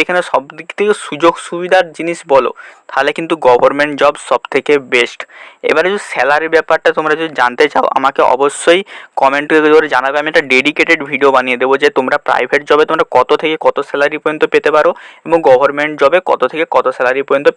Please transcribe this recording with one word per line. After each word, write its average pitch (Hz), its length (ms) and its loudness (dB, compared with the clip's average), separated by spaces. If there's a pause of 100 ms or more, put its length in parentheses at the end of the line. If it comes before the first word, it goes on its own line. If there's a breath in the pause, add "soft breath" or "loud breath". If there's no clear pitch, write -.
এখানে 180 180 -2 (100)
সব 135 120 -2 (140)
দিক 165 200 -18
থেকে 208 160 0 (120)
সুযোগ 160 280 0 (140)
সুবিধার 180 380 0 (120)
জিনিস 165 220 -6 (140)
বলো, 127 180 2 (380 loud breath)
তাহলে 139 280 -2
কিন্তু 165 160 -6 (140)
গভর্নমেন্ট 135 540 2
জব 147 120 4 (160)
সব 127 120 0 (120)
থেকে 143 200 0 (200)
বেস্ট। 120 260 -2 (500 loud breath)
এবারে 160 220 0
যদি 202 100 -6 (100)
স্যালারির 147 440 0
ব্যাপারটা 160 420 0
তোমরা 156 220 -2
যদি 160 200 -6
জানতে 123 340 2
চাও, - 120 0 (120)
আমাকে 135 240 0 (140)
অবশ্যই 143 460 0 (400 loud breath)
কমেন্ট 139 260 0 (280)
করে 143 200 4
জানাবে, 135 260 0
আমি 151 100 -6
একটা 160 120 2 (100)
ডেডিকেটেড 151 460 2 (120)
ভিডিও 139 260 2
বানিয়ে 127 240 0
দেবো 131 120 2 (100)
যে 143 40 4 (100)
তোমরা 135 200 0 (100)
প্রাইভেট 131 420 0
জবে 147 200 4
তোমরা 160 160 -2 (120)
কত 127 120 2 (120)
থেকে 156 140 -2 (100)
কত 127 120 2 (120)
স্যালারি 143 320 -2
পর্যন্ত 156 220 -4 (100)
পেতে 151 220 0
পারো 160 160 2 (340 loud breath)
এবং 165 120 0 (120)
গভর্নমেন্ট 143 520 2
জবে 143 160 4 (120)
কত 131 120 -2 (100)
থেকে 160 140 -4 (100)
কত 127 200 2
স্যালারি 131 320 -2
পর্যন্ত 143 300 0